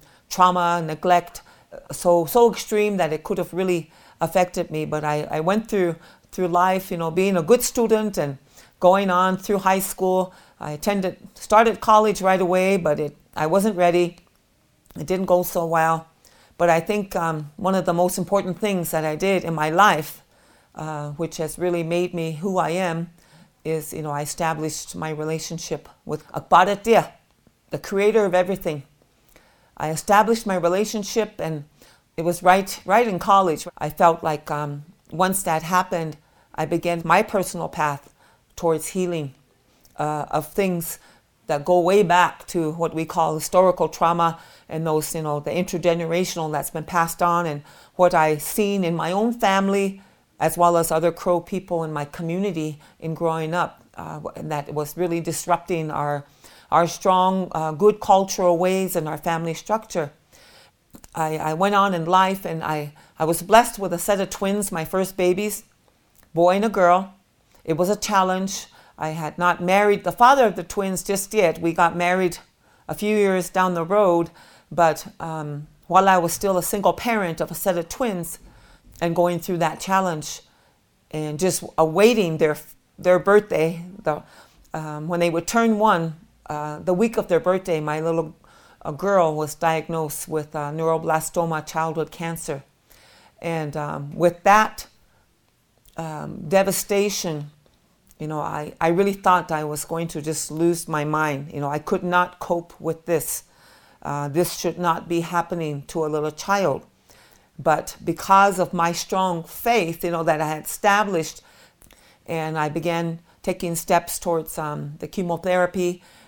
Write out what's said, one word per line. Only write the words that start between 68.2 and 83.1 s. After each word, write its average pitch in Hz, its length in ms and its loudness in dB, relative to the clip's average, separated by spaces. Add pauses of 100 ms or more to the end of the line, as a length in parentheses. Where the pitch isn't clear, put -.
I 156 100 -6
had 156 280 -8
not 175 260 0
married 202 400 4
the 175 80 -2
father 254 340 6
of 190 120 0
the 175 60 -6
twins 190 380 -4
just 196 320 -4
yet. 170 260 2
We 170 140 0
got 170 220 2
married 175 420 0 (500)
a 156 60 -6
few 208 220 -2
years 190 340 2
down 185 240 0
the 165 120 -2
road, 175 440 2 (420)
but, 160 360 2 (140)
um, 151 460 -10 (200)
while 190 220 6
I 190 80 6
was 170 160 0
still 190 240 0
a 170 60 0
single 190 300 0
parent 202 460 -2
of 156 100 -4
a 165 60 -10
set 180 220 -2
of 165 100 -4
twins 190 520 -6 (640)
and 170 140 0
going 175 240 2
through 175 200 -4
that 156 200 -2
challenge 185 600 -2 (720)
and 151 280 -6
just 180 240 0 (140)
awaiting 170 600 4
their, 151 200 2 (420)
their 180 180 4